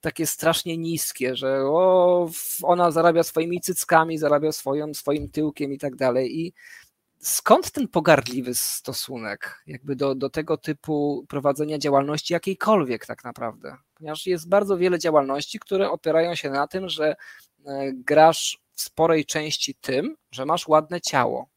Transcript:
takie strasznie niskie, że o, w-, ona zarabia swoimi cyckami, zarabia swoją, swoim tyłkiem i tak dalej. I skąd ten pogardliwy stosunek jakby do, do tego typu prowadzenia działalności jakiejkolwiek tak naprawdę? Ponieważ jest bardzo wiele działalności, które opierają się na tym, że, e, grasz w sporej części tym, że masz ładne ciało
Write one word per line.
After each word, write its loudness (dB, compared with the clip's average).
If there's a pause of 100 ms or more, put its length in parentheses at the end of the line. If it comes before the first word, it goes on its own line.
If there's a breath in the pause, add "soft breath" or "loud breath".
takie -4
strasznie -2
niskie, -4
że -2
o, 4
w-, -8
ona 4
zarabia 4
swoimi -2
cyckami, 2
zarabia 2
swoją, -4
swoim -4
tyłkiem -4
i -10
tak -6
dalej. 0
I -6 (680 loud breath)
skąd 2
ten -4
pogardliwy 2
stosunek -8
jakby -8
do, 0
do -4
tego -2
typu -4
prowadzenia -2
działalności 0
jakiejkolwiek 0
tak -14
naprawdę? -10 (180)
Ponieważ -10
jest -2
bardzo 4
wiele 2
działalności, 2
które -2
opierają 0
się -6
na 0
tym, -8
że, 0 (500 loud breath)
e, -6
grasz 4 (120)
w -10
sporej 0
części -6
tym, -4 (160)
że -8
masz -2
ładne 2
ciało -2